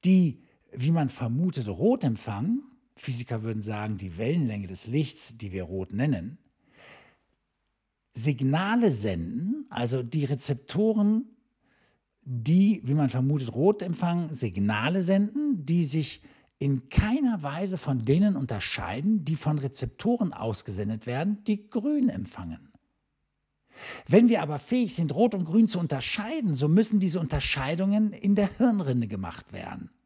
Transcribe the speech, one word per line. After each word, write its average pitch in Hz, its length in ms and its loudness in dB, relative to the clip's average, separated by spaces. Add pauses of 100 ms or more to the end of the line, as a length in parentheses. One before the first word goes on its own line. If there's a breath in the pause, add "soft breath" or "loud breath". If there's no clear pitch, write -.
die, 180 400 4 (280 soft breath)
wie 131 200 -2
man 156 180 2
vermutet, 123 580 -2
rot 170 360 2
empfangen, 208 600 -2 (320)
Physiker 120 480 -6
würden 110 180 -4
sagen, 104 360 -6
die 90 200 -10
Wellenlänge 113 500 -2
des 92 200 -12
Lichts, 127 500 -4
die 104 140 -10
wir 92 120 -6
rot 92 300 -6
nennen, 117 440 -2 (1800 loud breath)
Signale 151 760 2
senden, 120 800 -2
also 120 320 -2
die 143 240 -2
Rezeptoren, 208 1000 0 (1000)
die, 160 600 2
wie 135 120 0
man 147 140 2
vermutet, 131 440 0
rot 190 300 2
empfangen, 170 500 -2
Signale 107 720 -2
senden, 202 640 0
die 170 180 2
sich 147 380 -4 (340 soft breath)
in 139 320 -2
keiner 233 540 2
Weise 170 340 -4
von 131 280 -2
denen 180 300 4
unterscheiden, 139 880 -2
die 151 120 0
von 151 240 0
Rezeptoren 165 720 -2
ausgesendet 107 720 -6
werden, 165 380 -2
die 208 260 -2
grün 262 400 0
empfangen. - 640 -10 (1300 loud breath)
Wenn 226 220 8
wir 214 120 2
aber 147 160 -4
fähig 240 380 0
sind, 156 180 0
rot 220 220 2
und 180 100 -2
grün 208 220 6
zu - 100 -2
unterscheiden, 196 760 -2
so 139 120 0
müssen 214 320 4
diese 180 200 0
Unterscheidungen 170 920 0
in 202 220 0
der 202 240 4
Hirnrinde 147 500 2
gemacht 95 460 -8
werden. - 380 -12 (140)